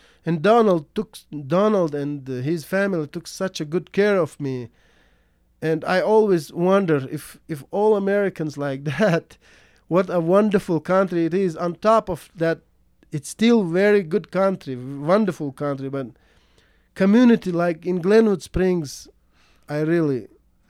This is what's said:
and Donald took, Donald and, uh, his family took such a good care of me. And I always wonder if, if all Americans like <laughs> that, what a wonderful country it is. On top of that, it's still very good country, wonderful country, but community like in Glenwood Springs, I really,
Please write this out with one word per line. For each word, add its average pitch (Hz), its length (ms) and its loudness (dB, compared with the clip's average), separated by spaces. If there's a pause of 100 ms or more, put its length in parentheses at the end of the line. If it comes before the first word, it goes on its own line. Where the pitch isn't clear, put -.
(240)
and 165 160 -2
Donald 202 540 4
took, - 240 -8 (280)
Donald 180 500 0
and, 143 340 -8
uh, 127 40 -6
his 143 300 -4
family 190 440 -2
took - 180 -12
such - 340 -8
a 160 40 -6
good 165 260 -6
care 202 260 2
of 160 220 -2
me. 131 300 -6 (920)
And 160 240 -2
I 180 160 0
always 196 520 2
wonder 175 580 0
if, - 380 -14
if 147 240 -10
all 208 240 2
Americans 196 600 -2
like 143 280 -6
<laughs> 147 140 -6
that, 170 380 0 (520)
what 180 200 0
a 175 120 -2
wonderful 190 580 2
country 180 480 0
it 156 80 -4
is. 185 220 0
On 175 180 -4
top 220 340 2
of 170 280 -8
that, 165 240 -2 (500)
it's 147 180 -8
still 226 360 2
very 196 380 2
good 160 280 -6
country, 185 460 -2
wonderful 147 760 -2
country, 139 360 -6
but 135 200 -6 (840)
community 226 580 4
like 170 320 -2
in 180 160 -2
Glenwood 202 420 2
Springs, 175 680 -4 (600)
I 147 120 -4
really, 156 480 0 (420)